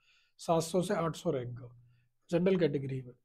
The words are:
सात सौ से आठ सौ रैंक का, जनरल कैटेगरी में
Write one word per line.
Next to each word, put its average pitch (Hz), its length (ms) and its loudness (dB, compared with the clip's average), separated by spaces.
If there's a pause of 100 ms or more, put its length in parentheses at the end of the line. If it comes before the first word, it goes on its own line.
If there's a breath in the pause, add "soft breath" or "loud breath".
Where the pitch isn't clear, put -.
(400 soft breath)
सात 165 240 2
सौ 185 180 0
से 190 140 -2
आठ 165 200 0
सौ 175 160 -2
रैंक 123 280 -4
का, - 160 -18 (540)
जनरल 180 280 4
कैटेगरी 135 440 0
में 123 120 -16 (120)